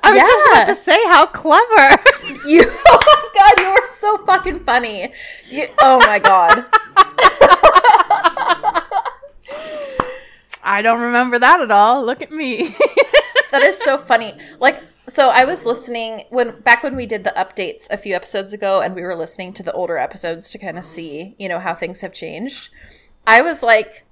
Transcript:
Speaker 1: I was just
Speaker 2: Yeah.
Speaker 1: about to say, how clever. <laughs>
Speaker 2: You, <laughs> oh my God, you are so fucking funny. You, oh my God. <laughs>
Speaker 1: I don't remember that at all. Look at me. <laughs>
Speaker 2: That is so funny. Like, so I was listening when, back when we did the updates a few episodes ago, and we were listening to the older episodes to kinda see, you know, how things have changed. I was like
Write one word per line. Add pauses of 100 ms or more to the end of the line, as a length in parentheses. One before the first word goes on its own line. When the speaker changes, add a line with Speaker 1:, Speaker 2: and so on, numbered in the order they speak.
Speaker 1:
I
was
just
Speaker 2:
Yeah.
Speaker 1:
about
to
say,
how
clever. (420)
<laughs>
Speaker 2:
You,
<laughs>
oh
my (120)
God,
you
are
so
fucking
funny. (340)
You, (120)
oh
my
God. (300)
<laughs> (2000)
Speaker 1:
I
don't
remember
that
at
all.
Look
at
me.
<laughs> (680)
Speaker 2:
That
is
so
funny. (240)
Like, (240)
so
I
was
listening
when,
back
when
we
did
the
updates
a
few
episodes
ago,
and
we
were
listening
to
the
older
episodes
to
kinda
see,
you
know,
how
things
have
changed. (580)
I
was
like